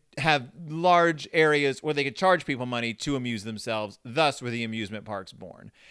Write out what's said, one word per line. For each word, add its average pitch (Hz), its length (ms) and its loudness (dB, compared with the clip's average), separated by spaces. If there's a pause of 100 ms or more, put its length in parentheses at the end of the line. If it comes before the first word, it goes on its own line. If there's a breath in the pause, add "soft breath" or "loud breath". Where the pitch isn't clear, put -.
(180)
have 143 340 0 (160)
large 170 640 4
areas 147 520 2
where 151 100 -2
they 143 100 0
could 135 120 -4
charge 185 300 4
people 123 200 -4
money 117 280 -2
to 143 220 -2
amuse 120 280 -4
themselves. 107 600 -6
Thus 139 380 0
were 120 80 -6
the 117 140 -4
amusement 110 420 -6
parks 101 260 -8
born. - 400 -20 (200 loud breath)